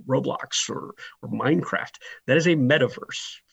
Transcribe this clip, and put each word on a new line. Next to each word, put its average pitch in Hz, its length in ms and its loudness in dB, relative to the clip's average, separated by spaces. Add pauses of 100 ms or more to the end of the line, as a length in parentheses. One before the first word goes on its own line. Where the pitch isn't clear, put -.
Roblox 131 640 -2
or, - 240 -10 (280)
or - 60 -10
Minecraft, 120 680 0 (300)
that 135 120 4
is 160 80 2
a 175 80 6
metaverse, - 800 0 (180)